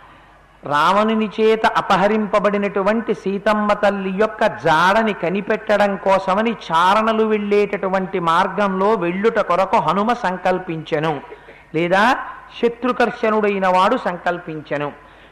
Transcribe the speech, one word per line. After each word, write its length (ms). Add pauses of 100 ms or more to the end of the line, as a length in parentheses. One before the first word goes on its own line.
(640)
రావణుని 640
చేత 400
అపహరింపబడినటువంటి 1500
సీతమ్మ 580
తల్లి 480
యొక్క 260 (100)
జాడని 560
కనిపెట్టడం 840
కోసమని 560 (100)
చారణలు 640
వెళ్ళేటటువంటి 960
మార్గంలో 760
వెళ్ళుట 440
కొరకు 380
హనుమ 360
సంకల్పించెను, 1000 (640)
లేదా 300 (520)
శత్రుకర్షణుడైన 1080
వాడు 300
సంకల్పించెను. 920 (440)